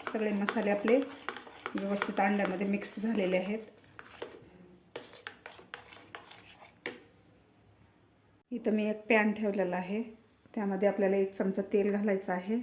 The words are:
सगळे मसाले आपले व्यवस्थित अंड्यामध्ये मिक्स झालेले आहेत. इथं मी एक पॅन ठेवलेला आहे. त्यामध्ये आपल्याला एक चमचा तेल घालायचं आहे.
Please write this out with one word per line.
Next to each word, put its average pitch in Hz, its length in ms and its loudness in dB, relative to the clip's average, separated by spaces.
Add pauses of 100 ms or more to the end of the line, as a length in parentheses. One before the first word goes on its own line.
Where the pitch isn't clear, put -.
(100)
सगळे 214 200 -2
मसाले 202 400 0
आपले 220 260 4 (760)
व्यवस्थित 202 440 -2
अंड्यामध्ये 196 480 2
मिक्स 202 320 -2
झालेले 196 380 0
आहेत. 202 220 -2 (4000)
इथं 233 200 0
मी 214 180 2
एक 214 180 -4
पॅन 214 260 6
ठेवलेला 196 420 0
आहे. 180 260 -4 (540)
त्यामध्ये 196 320 2
आपल्याला 196 280 4
एक 196 180 2
चमचा 196 280 0 (120)
तेल 202 180 4
घालायचं 202 420 0
आहे. 190 300 -2